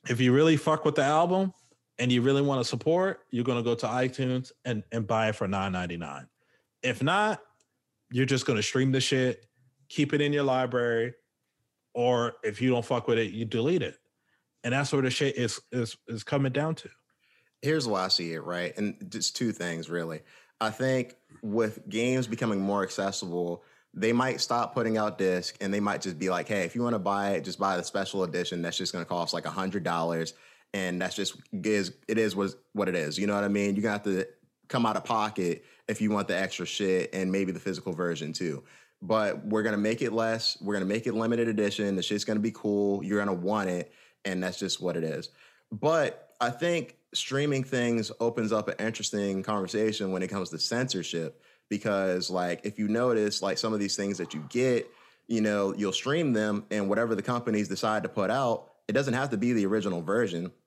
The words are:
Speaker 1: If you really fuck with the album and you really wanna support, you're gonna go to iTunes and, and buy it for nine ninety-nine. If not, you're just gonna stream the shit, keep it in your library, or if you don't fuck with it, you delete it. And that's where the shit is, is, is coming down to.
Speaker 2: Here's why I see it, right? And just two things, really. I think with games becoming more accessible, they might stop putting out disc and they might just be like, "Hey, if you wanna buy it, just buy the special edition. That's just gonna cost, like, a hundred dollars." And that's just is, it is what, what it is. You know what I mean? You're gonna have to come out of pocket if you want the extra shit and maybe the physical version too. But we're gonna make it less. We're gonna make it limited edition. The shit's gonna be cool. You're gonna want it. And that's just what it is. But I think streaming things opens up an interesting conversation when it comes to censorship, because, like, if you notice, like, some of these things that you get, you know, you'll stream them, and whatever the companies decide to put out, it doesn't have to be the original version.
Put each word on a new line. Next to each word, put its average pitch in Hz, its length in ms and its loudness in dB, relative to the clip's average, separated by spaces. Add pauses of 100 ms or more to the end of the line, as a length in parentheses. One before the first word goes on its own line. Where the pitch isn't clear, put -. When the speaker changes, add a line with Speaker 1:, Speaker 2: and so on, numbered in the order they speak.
Speaker 1:
If 123 100 0
you 127 140 6
really 156 240 8
fuck 156 280 0
with 147 100 4
the 151 80 4
album 175 500 4 (440)
and 123 140 2
you 123 100 6
really 135 200 4
wanna 135 220 2
support, 175 580 0 (100)
you're 120 140 -2
gonna 120 180 0
go 117 120 2
to 117 120 -4
iTunes 127 640 -2 (140)
and, 113 260 -2
and 113 160 -2
buy 110 220 4
it 107 60 -2
for 101 120 -2
nine 95 240 0
ninety-nine. 85 560 -6 (540)
If 127 200 -2
not, 196 400 2 (720)
you're 127 140 2
just 127 200 2
gonna 107 180 2
stream 131 280 2
the 131 100 2
shit, 127 440 0 (440)
keep 147 240 0
it 147 80 4
in 147 120 2
your 143 100 2
library, 123 720 2 (800)
or 120 400 2 (100)
if 107 180 -2
you 127 100 4
don't 120 140 2
fuck 120 220 0
with 117 100 4
it, 107 140 0
you 110 140 -4
delete 127 360 0
it. 82 140 -6 (680)
And 120 100 -2
that's 139 200 0
where 139 80 2
the 131 80 2
shit 135 280 0
is, 120 220 -2 (120)
is, 120 260 -4 (100)
is 113 160 -8
coming 139 280 0
down 151 240 0
to. - 140 -16 (720)
Speaker 2:
Here's 143 260 0
why 95 180 0
I - 40 -2
see 85 240 0
it, 80 100 -8
right? 87 340 -4
And 104 180 -2 (140)
just - 260 -4
two 113 160 0
things, 82 380 -4
really. 82 320 -4 (380)
I 110 100 0
think 131 460 0 (260)
with 107 480 -2
games 113 380 0
becoming 110 340 0
more 98 220 2
accessible, 87 800 -4 (300)
they 110 200 2
might 127 280 2
stop 120 320 0
putting 113 240 0
out 107 200 0
disc 92 440 0
and 98 120 -2
they 104 80 0
might 101 200 -2
just 90 160 -6
be 92 120 -2
like, 87 180 0
"Hey, 98 160 0
if 85 120 -6
you 120 80 -2
wanna 117 160 0
buy 101 320 0
it, 82 120 0
just 90 160 -8
buy 98 180 2
the 87 60 -2
special 98 400 -2
edition. 87 380 -4
That's 85 160 -4
just 92 160 -4
gonna 85 120 -6
cost, 87 280 -4
like, 82 120 -6
a 85 60 -4
hundred 95 320 -4
dollars." 85 500 -2 (400)
And 92 280 -2
that's 90 140 -4
just 98 200 -4 (160)
is, 98 420 0 (140)
it 110 100 0
is 104 180 2
what, 95 200 -2 (160)
what 101 180 0
it 90 60 -2
is. 76 240 -2
You 101 80 2
know 104 80 2
what 101 80 2
I 104 60 0
mean? 101 260 2
You're 104 80 0
gonna 110 100 2
have 104 100 -4
to 95 220 0 (440)
come 120 160 2
out 107 120 2
of - 60 -4
pocket 104 640 0 (220)
if 110 140 -2
you 107 80 4
want 101 200 2
the 90 80 2
extra 95 280 -2
shit 92 480 0
and 95 180 0
maybe 95 200 0
the 85 80 -6
physical 90 340 -6
version 80 400 -2
too. 76 300 -4 (380)
But 104 440 0
we're 107 180 2
gonna 107 140 2
make 110 240 0
it 117 120 0
less. 113 480 0
We're 101 120 -2
gonna 95 120 0
make 110 200 0
it 117 80 0
limited 113 360 2
edition. 101 460 2
The 90 80 0
shit's 104 220 -2
gonna 107 140 0
be 107 120 0
cool. 101 520 2
You're 104 160 2
gonna 101 140 0
want 95 360 0
it. 87 220 -4 (340)
And 92 160 -2
that's 92 160 -4
just 92 240 -4
what 87 160 -2
it 82 60 -2
is. 78 260 -6 (420)
But 147 720 -2
I 120 80 2
think 160 460 -2 (180)
streaming 135 500 0
things 120 560 0
opens 113 340 0
up 107 160 0
an - 100 -4
interesting 101 640 -2
conversation 104 680 0
when 92 120 -2
it 90 60 -4
comes 98 200 -4
to 82 80 -8
censorship, 90 840 -2 (280)
because, 98 600 0
like, 90 340 -2
if 104 160 -6
you 104 80 0
notice, 110 540 2
like, 95 160 0
some 110 160 -2
of 104 60 -2
these 98 180 0
things 98 200 -2
that 87 160 -6
you 76 160 -6
get, 123 400 2 (380)
you 113 140 2
know, 104 360 2
you'll 98 140 0
stream 143 420 0
them, 107 380 0
and 101 180 0
whatever 113 260 2
the 101 60 -4
companies 117 460 0
decide 107 360 0
to 107 60 -4
put 101 220 0
out, 123 400 0 (160)
it 107 60 -2
doesn't 135 200 2
have 135 180 0
to 110 60 0
be 120 160 2
the 104 120 4
original 95 360 0
version. 90 500 -2 (160)